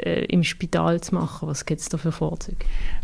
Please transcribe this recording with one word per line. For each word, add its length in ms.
äh, 200
im 180
Spital 560
zu 160
machen? 320
Was 180
gibt's 220
da 100
für 140
Vorzüge? 460